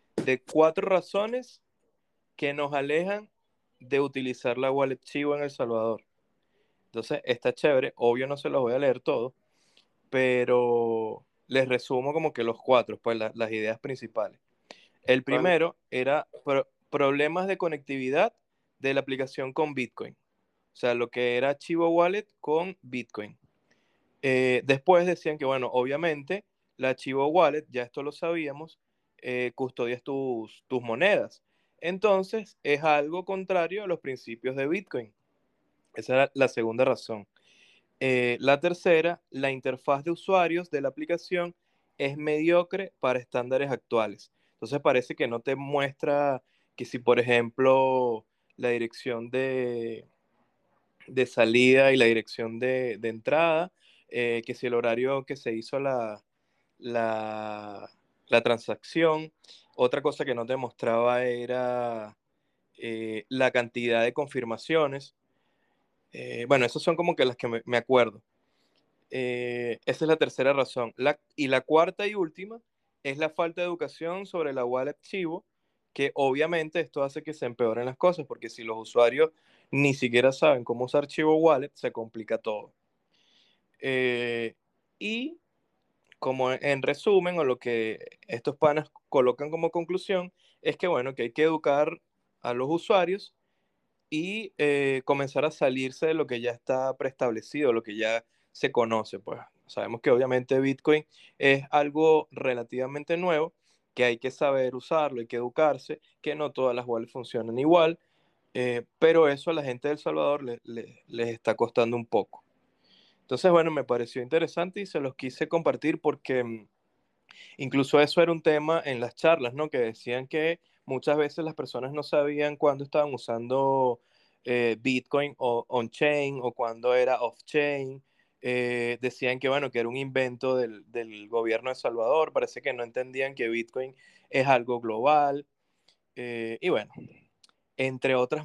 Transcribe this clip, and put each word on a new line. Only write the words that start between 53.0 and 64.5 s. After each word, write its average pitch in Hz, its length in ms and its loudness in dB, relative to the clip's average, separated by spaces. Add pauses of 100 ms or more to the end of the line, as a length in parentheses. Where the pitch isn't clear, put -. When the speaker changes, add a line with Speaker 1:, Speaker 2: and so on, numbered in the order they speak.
Speaker 1:
entrada, 156 640 2 (360)
eh, 117 360 -2
que 123 100 -8
si - 120 -6
el 120 80 0
horario 123 500 0
que 135 120 -8
se 120 160 -6
hizo 113 260 -6
la... 120 440 -4 (560)
la, 107 1080 -6 (400)
la 117 140 4
transacción. 156 880 0 (420)
Otra 131 280 0
cosa 143 220 -2
que 127 100 -2
no 117 100 -4
te 127 120 -4
mostraba 120 680 0
era, 123 920 -4 (600)
eh, 110 520 -8
la 131 220 2
cantidad 120 520 0
de 120 100 2
confirmaciones. 139 1040 -2 (960)